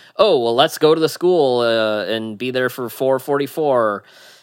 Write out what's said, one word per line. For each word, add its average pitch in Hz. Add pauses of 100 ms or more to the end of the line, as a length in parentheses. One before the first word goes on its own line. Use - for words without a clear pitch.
(160)
"Oh, 185
well, 117
let's 147
go 156
to 165
the 156
school, 143
uh, 110
and 110
be 127
there 127
for 123
four 131
forty-four." 135 (380)